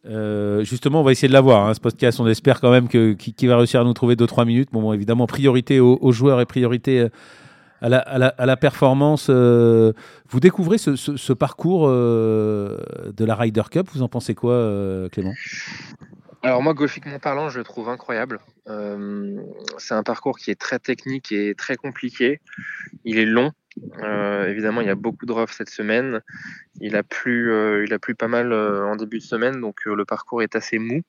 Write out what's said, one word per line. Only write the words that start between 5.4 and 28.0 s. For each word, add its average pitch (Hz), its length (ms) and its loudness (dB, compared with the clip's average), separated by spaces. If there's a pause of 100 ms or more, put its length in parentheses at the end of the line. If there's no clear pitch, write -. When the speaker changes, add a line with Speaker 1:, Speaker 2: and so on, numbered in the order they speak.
Speaker 1:
aux, 123 220 8
aux 131 100 4
joueurs 123 300 4
et 117 60 0
priorité, 123 540 0
euh, 117 80 2 (720)
à 120 80 -2
la, 127 100 4
à 135 180 -4
la, 127 100 4
à 127 180 -2
la 131 120 2
performance. 143 720 2
Euh, 117 640 6 (360)
vous 127 100 0
découvrez 180 380 4
ce, 147 180 0
ce, 143 220 -6
ce - 160 -2
parcours, 160 540 0
euh, 110 880 0 (380)
de 110 100 0
la 110 100 2
Ryder 110 360 0
Cup. 185 220 -2
Vous 135 80 -4
en 123 80 -2
pensez 117 260 -6
quoi, 120 180 0
euh, 101 560 -2
Clément ? 98 240 -6 (1080)
Speaker 2:
Alors 127 220 0
moi, 160 100 2
golfiquement 143 460 -6
parlant, 147 300 -6
je 123 80 -12
le 117 80 -10
trouve 117 240 -12
incroyable. 120 500 -8 (280)
Euh, 101 680 -10 (400)
c'est - 160 -10
un 110 100 -2
parcours 123 360 -6
qui - 120 -8
est - 80 -6
très 127 200 -6
technique 131 520 -8
et 104 240 -4
très - 200 -8
compliqué. 127 640 -4 (640)
Il 110 160 -4
est 110 60 2
long. 120 260 2 (520)
Euh, 101 440 -4
évidemment, 107 340 -4
il 107 60 -2
y 98 40 -2
a 98 40 -2
beaucoup 110 300 -8
de 117 60 -8
rough 113 200 -4
cette - 180 -12
semaine. 113 520 -4 (600)
Il 107 140 -6
a 104 80 0
plu, 120 480 -4
euh, 107 340 0
il 107 80 -4
a 104 60 -4
plu 113 160 -8